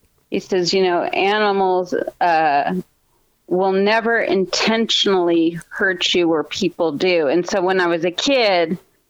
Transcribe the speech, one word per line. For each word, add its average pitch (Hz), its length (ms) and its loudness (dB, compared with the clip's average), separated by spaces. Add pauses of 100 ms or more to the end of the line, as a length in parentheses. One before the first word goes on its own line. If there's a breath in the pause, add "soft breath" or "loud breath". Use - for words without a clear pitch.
(300)
he - 100 -4
says, 185 340 -2
"You 190 80 2
know, 175 220 2
animals, 196 880 0 (260)
uh, 160 540 2 (720)
will 190 240 0
never 214 500 2
intentionally 180 1400 0 (120)
hurt 190 440 -2
you 175 140 2
where 160 160 0
people 165 480 -4
do." 165 360 0
And 170 200 0
so 202 140 -2
when 185 180 0
I 180 60 0
was 170 180 -2
a 180 60 0
kid, 190 680 0 (340)